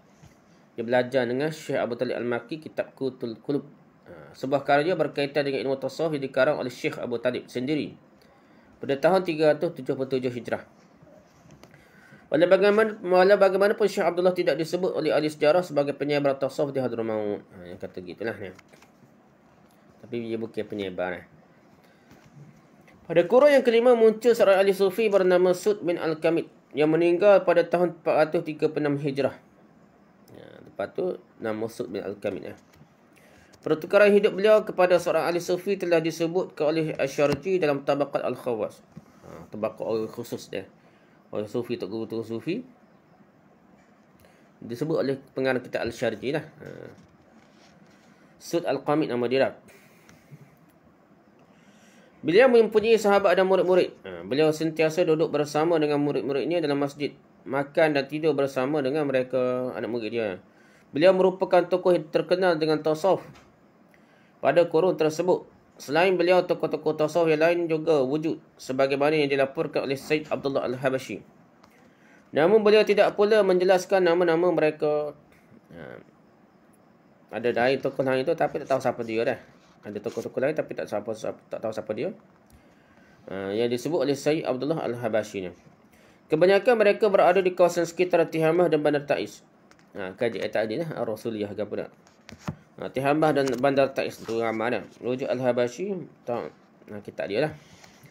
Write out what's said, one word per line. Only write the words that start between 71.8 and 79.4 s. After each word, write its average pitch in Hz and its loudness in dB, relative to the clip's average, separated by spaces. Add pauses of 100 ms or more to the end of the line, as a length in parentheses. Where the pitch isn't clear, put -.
Namun 190 4
beliau 208 6
tidak 196 4
pula 208 4
menjelaskan 185 2
nama-nama 170 2
mereka. 151 -2 (560)
Ha. 82 -18 (1500)
Ada 113 -2
lain 127 0
tokoh 135 -4
lain 131 0
tu, 156 -2
tapi 147 -2
tak 135 -10
tahu 131 0
siapa 120 -2
dia 113 -2
dah. 120 -4 (420)